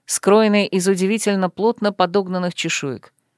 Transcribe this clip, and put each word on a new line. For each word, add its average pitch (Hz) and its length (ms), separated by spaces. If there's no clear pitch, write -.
скроенный 208 640
из 185 200
удивительно 196 600
плотно 208 440
подогнанных 180 600
чешуек. - 600